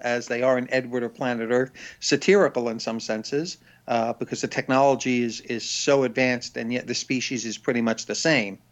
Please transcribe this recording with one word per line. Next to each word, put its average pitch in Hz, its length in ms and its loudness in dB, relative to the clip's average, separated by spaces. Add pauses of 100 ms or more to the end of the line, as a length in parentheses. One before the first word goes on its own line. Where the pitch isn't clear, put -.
as 120 260 -2
they 120 160 -2
are 127 140 6
in 123 160 -2
Edward 123 300 0
of 117 120 -4
Planet 120 380 -2
Earth, 127 200 2 (280)
satirical 143 720 4
in 113 100 -6
some 113 200 -4
senses, 139 580 -4 (280)
uh, 117 280 0
because - 260 -6
the 123 80 -2
technology 131 760 2
is, 113 200 -4
is 117 260 -6
so 139 360 2
advanced, 123 520 0
and 117 160 -4
yet 123 140 -4
the 120 80 -4
species 123 500 -4
is 110 140 -6
pretty 120 240 0
much 113 240 0
the 107 80 -4
same. 113 440 0 (140)